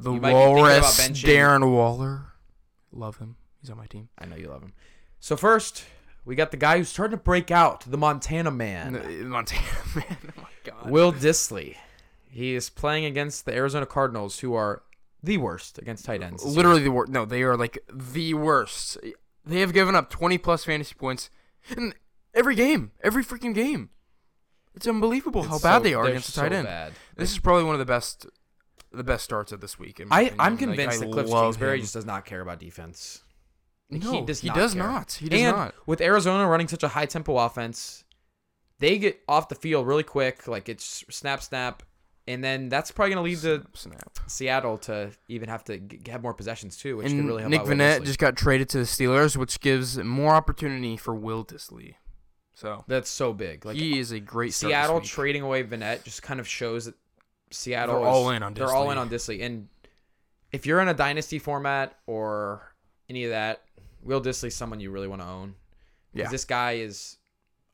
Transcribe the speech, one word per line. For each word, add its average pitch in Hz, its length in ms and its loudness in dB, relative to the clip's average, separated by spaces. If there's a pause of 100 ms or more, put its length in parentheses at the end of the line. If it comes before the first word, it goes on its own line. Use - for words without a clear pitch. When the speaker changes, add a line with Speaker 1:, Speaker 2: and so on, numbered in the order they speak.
Speaker 1:
The 127 120 -2
Speaker 2:
you 123 60 -2
might 135 100 2
be 131 60 8
thinking 139 240 10
about 143 220 10
Speaker 1:
Walrus, 131 280 6
Speaker 2:
benching. 143 200 2
Speaker 1:
Darren 143 420 8
Waller. 127 540 2 (680)
Love 110 260 -12
him. 113 180 -16 (260)
He's 131 80 -20
on 110 80 -18
my 110 100 -18
team. 107 300 -18
Speaker 2:
I - 80 -18
know 87 100 -16
you 85 140 -16
love 67 120 -16
him. 92 120 -20 (460)
So - 160 -4
first, 214 500 2 (400)
we 127 100 -10
got 151 160 0
the - 60 -8
guy 151 200 4
who's 180 120 0
starting 214 280 -4
to - 60 -14
break 180 280 2
out, 170 380 6
the 135 80 -2
Montana 151 540 0
man. 113 440 -6
Speaker 1:
N-, 90 340 -10
Montana 120 360 -2 (160)
<laughs> - 140 -6
man. 156 220 -6 (200)
Oh - 40 -20
my - 60 -20 (160)
God. 113 260 -12
Speaker 2:
Will 165 240 6
Dissly. 131 640 0 (540)
He 127 260 -6
is 123 140 -6
playing 151 360 -2
against 143 400 -6
the 127 80 -4
Arizona 139 320 -2
Cardinals, 117 540 -4
who 127 140 -4
are 107 300 -2 (400)
the 196 140 0
worst 95 420 -6
against 110 260 -12
tight 107 160 -6
ends 90 220 -12
this 139 80 -6
year. 147 60 -4
Speaker 1:
Literally 170 260 8
the 139 80 2
worst. 123 200 0
No, 123 140 0
they 123 180 -2
are, 127 140 2
like, 117 220 -4 (120)
the 135 420 -6
worst. 151 640 0 (480)
They 170 160 -2
have 185 120 2
given 185 220 6
up 175 140 4
twenty 180 280 0
plus 170 260 0
fantasy 151 320 -4
points 131 340 -6 (460)
in 240 180 -6 (400)
every 247 220 4
game, 233 360 4 (120)
every 233 220 2
freaking 240 280 -6
game. 226 360 -2 (840)
It's - 120 -12
unbelievable 226 560 0
how 156 120 -4
Speaker 2:
It's 151 80 -2
Speaker 1:
bad 185 160 8
Speaker 2:
so, 233 40 4
Speaker 1:
they 165 120 4
are 113 80 0
Speaker 2:
they're 131 80 2
Speaker 1:
against 127 220 -6
the 143 80 -4
tight 151 100 0
Speaker 2:
so 196 80 0
Speaker 1:
end. 131 80 -4
Speaker 2:
bad. 82 260 -10 (240)
Speaker 1:
This 175 140 0
is - 80 -4
probably 180 240 6
one 160 120 0
of 143 40 0
the 135 60 -4
best, 123 420 -4 (640)
the 123 120 -12
best 123 220 -2
starts 107 260 -6
of 104 80 -12
this 98 200 -16
week. - 200 -18
In 92 80 -14
my 127 80 2
Speaker 2:
I, 190 60 8
Speaker 1:
opinion. 226 180 2
Speaker 2:
I'm 170 140 4
Speaker 1:
Like, 233 60 -4
Speaker 2:
convinced 139 420 -2
Speaker 1:
I 117 40 -4
Speaker 2:
that 110 60 -6
Cliff 110 160 -2
Speaker 1:
love 113 160 4 (120)
Speaker 2:
Kingsbury 135 220 0
Speaker 1:
him. 127 40 -8
Speaker 2:
just 104 140 -8
does 110 100 -8
not 98 200 -8
care 92 160 -12
about 87 180 -12
defense. 85 640 -18 (680)
Like, 156 140 -8
Speaker 1:
No, 226 80 -4
Speaker 2:
he 254 100 -2
does 131 200 -6
Speaker 1:
he - 80 -6
Speaker 2:
not 113 60 -2
Speaker 1:
does 208 200 2
Speaker 2:
care. 180 80 -2
Speaker 1:
not. 233 300 -4
He 156 160 -8
does 175 120 4
Speaker 2:
And 233 160 4
Speaker 1:
not. 156 180 -4 (120)
Speaker 2:
with 160 120 0
Arizona 190 480 4
running 165 200 4
such 165 160 -6
a 147 60 2
high 147 180 -2
tempo 151 320 -4
offense, 117 640 -4 (720)
they 180 220 4
get 196 280 0
off 156 220 2
the 139 60 -10
field 151 320 0
really 147 160 2
quick. 131 440 -2
Like, 113 220 -6
it's - 400 -12
snap, 139 320 -6
snap, 123 400 -8 (460)
and 127 160 -8
then 131 260 -4
that's 139 220 -2
probably 196 240 0
gonna 180 100 -2
lead 175 140 -2
to 156 340 0
Speaker 1:
Snap, - 20 -20
snap. - 520 -16
Speaker 2:
Seattle 131 500 -2
to 104 320 -8 (180)
even 113 220 -10
have 113 140 -10
to 101 160 -10
g-, 101 320 -18
have 120 100 -10
more 117 140 -8
possessions 107 420 -12
too, 135 200 -8
which 107 100 -4
Speaker 1:
And 143 140 0
Speaker 2:
could 147 60 0
really 113 140 -4
help 110 80 -4
Speaker 1:
Nick 151 120 2
Speaker 2:
out 104 60 -4
Will 143 80 0
Speaker 1:
Vannett 143 260 4
Speaker 2:
Dissly. 147 40 -8
Speaker 1:
just 139 140 -4
got 131 180 4
traded 131 320 2
to - 80 -2
the 127 60 0
Steelers, 135 520 4
which 131 240 -4
gives 131 380 0
more 135 380 4
opportunity 135 600 0
for 113 200 -6
Will 110 280 -6
Dissly. - 520 -20 (580)
So 107 340 -12
Speaker 2:
That's 127 220 -4
so 123 240 -2
big. 92 320 -10
Like, 110 120 -10
Speaker 1:
he 156 200 0
is 120 140 -6
a 113 80 -8
great 113 340 -4
start - 160 -2
Speaker 2:
Seattle 151 300 2
Speaker 1:
this 160 60 -6
week. - 80 -10
Speaker 2:
trading 143 280 -2
away 135 220 -2
Vannett 113 400 -6
just - 180 -16
kind 135 180 -8
of 120 80 -12
shows 117 380 -6
that 113 80 -14 (560)
Seattle 120 520 -4
Speaker 1:
They're - 60 2
Speaker 2:
is, 127 80 6
Speaker 1:
all 127 140 4
in 117 140 -2
on 101 100 -6
Speaker 2:
they're 127 180 -4
all 139 200 2
in 135 60 -2
Speaker 1:
Dissly. 131 40 -2
Speaker 2:
on 120 80 -6
Dissly. 113 340 -6
And 117 240 -8 (840)
if 131 160 -8
you're 160 140 4
in 190 80 2
a 175 40 2
dynasty 147 460 -2
format 139 640 -4
or 104 560 -6 (480)
any 127 140 -8
of 117 80 -4
that, 110 320 -4 (400)
Will 131 180 -2
Dissly's 123 340 -6
someone 113 240 -10
you 98 120 -10
really 98 160 -6
wanna 95 200 -10
own. 92 220 -12 (640)
'Cause 107 80 -8
Speaker 1:
Yeah. - 80 -8
Speaker 2:
this 127 160 -8
guy 123 280 -2
is 110 440 -10 (560)